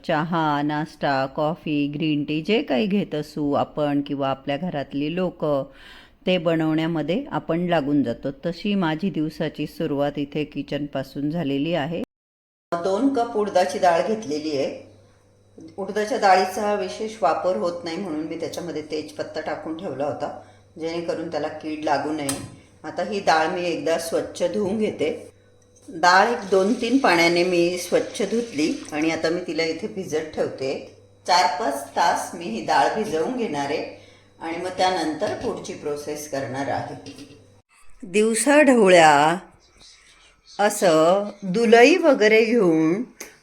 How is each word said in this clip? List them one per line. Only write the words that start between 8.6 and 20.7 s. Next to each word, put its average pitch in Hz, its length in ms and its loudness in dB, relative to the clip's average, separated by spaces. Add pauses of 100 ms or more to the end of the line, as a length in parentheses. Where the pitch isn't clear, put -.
माझी 175 360 0
दिवसाची 151 560 -4
सुरुवात 143 500 -2
इथे 147 280 -4
किचनपासून 143 840 -6
झालेली 151 440 -2
आहे. 160 280 -4 (680)
दोन 202 420 0
कप 233 220 -2
उडदाची 190 420 0
डाळ 180 300 4
घेतलेली 151 480 -4
आहे. - 320 -4 (880)
उडदाच्या 208 420 -4
डाळीचा 202 560 4
विशेष 202 380 -6 (100)
वापर 180 340 2
होत 175 280 -4
नाही 165 120 -6
म्हणून 175 240 -6
मी 165 200 -8
त्याच्यामध्ये 156 420 -8
तेजपत्ता 151 580 -8
टाकून 160 380 -6
ठेवला 147 260 -6
होता, - 360 -6 (400)